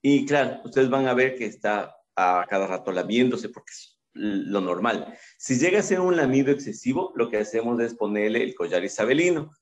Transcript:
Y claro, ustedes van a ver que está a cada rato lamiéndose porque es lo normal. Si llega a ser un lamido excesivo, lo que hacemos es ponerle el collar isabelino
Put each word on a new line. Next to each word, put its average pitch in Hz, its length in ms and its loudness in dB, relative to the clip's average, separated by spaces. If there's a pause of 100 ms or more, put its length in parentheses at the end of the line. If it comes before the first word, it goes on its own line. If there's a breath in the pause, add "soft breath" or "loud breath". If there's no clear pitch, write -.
Y 139 240 4
claro, 139 400 0
ustedes 131 240 2
van 131 200 2
a 123 60 2
ver 131 200 2
que 120 120 -6
está 104 500 -4 (180)
a 90 340 2
cada 98 180 0
rato 92 260 -4
lamiéndose 107 560 0
porque - 240 -18
es - 260 -20 (160)
lo 98 460 -2
normal. 95 560 -2 (200 loud breath)
Si 127 220 -2
llega 180 220 2
a - 20 -2
ser 185 160 0
un 185 180 2
lamido 135 360 4
excesivo, 127 640 -4
lo 117 120 0
que 110 100 -2
hacemos 113 420 -2
es 117 140 -2
ponerle 107 500 0
el - 100 -6
collar 87 300 -2
isabelino 151 680 0 (120)